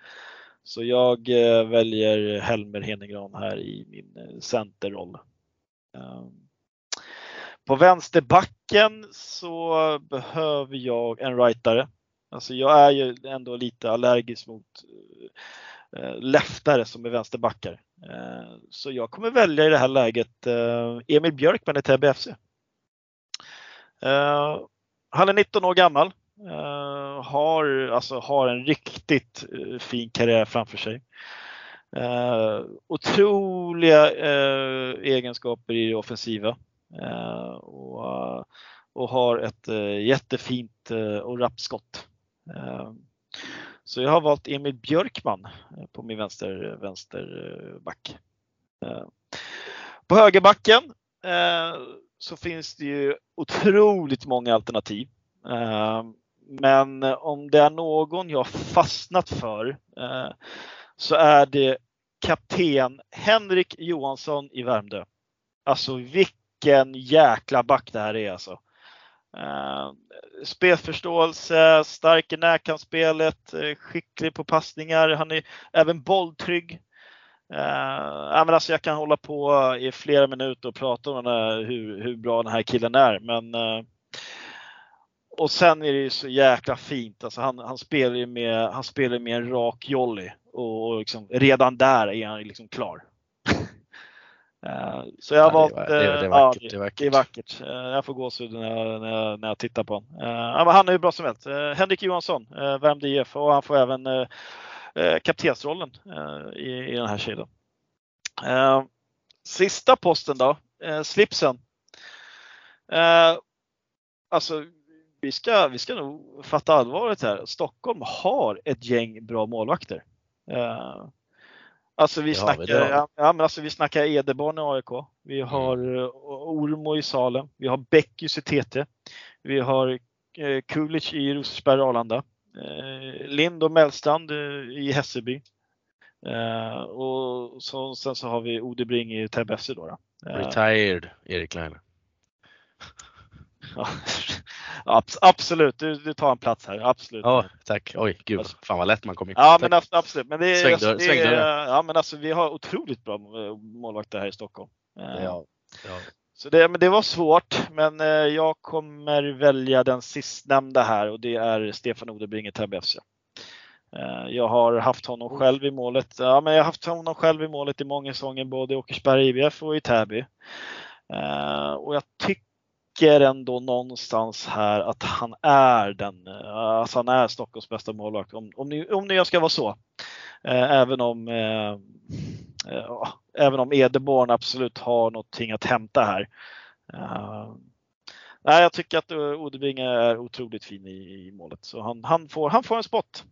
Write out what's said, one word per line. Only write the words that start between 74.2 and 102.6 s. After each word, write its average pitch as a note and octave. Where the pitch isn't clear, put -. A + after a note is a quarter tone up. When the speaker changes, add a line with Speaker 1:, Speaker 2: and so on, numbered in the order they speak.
Speaker 1:
på D#3+
passningar, D#3+
han D#3
är D#3
även D#3+
bolltrygg. E3+
Eh, D3
ja, D#3+
men E3
alltså E3
jag D#3+
kan D#3
hålla D3+
på C#3+
i C3
flera C#3
minuter C3
och A2
prata C3
om B2+
den A#2+
här, A2
hur, G#2+
hur B2
bra A#2
den A2
här A2+
killen A#2
är, A#2+
men, A#2
eh, A2+
och D#3
sen D#3+
är D3
det C#3
ju C3+
så -
jäkla C3
fint. A#2
Alltså A#2+
han, B2+
han A#2+
spelar B2+
ju B2
med, A#2
han B2+
spelar B2
med A#2+
en A#2+
rak A#2+
jolly A#2
och, A2+
och A2+
liksom, G#2+
redan B2+
där A#2+
är A2
han G#2+
liksom G#2+
klar. F2+
Eh, C2
så -
jag D#3
har D#3
Speaker 2:
Ja, -
det -
är -
Speaker 1:
valt, -
Speaker 2:
va-, -
det D3+
är, D3
det D3
är D3
Speaker 1:
eh, D3
ja, C3+
Speaker 2:
vackert, B2
det A#2
är -
Speaker 1:
det G#2
är G2+
Speaker 2:
vackert. C3+
Speaker 1:
vackert. -
Eh, C3+
jag B2+
får C#3
gåshud B2
när A2+
jag, A2
när A2
jag, A2
när A2
jag G#2+
tittar A2+
på G#2+
honom. G#2
Eh, A#2
ja, A#2
men E3+
han F#3+
är F3+
ju F3+
bra E3+
som E3
helst. A2+
Eh, C#3+
Henrik F#3+
Johansson, F3
eh, C#3